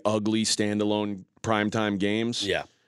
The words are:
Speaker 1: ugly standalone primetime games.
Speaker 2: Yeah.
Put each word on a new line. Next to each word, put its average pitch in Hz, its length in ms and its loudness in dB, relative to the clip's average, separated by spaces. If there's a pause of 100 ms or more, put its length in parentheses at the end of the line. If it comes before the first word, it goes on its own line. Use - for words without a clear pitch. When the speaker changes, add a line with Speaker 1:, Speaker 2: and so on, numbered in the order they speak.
Speaker 1:
ugly 110 380 2
standalone 104 800 0 (180)
primetime 107 580 2
games. 107 460 -2
Speaker 2:
Yeah. 87 180 -2 (240)